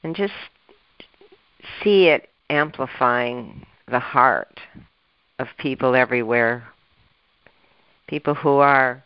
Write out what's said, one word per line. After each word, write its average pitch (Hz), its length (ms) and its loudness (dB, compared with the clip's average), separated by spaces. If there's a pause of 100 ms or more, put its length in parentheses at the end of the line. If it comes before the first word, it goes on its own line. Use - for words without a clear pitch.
And 165 100 -8
just 196 200 -6 (1500)
see 196 260 4
it 147 220 2 (200)
amplifying 123 1160 -4 (220)
the 123 120 -2
heart 123 600 0 (800)
of 123 80 -8 (100)
people 131 380 -2
everywhere. 120 720 0 (1400)
People 147 280 -4
who 143 220 2
are 135 480 2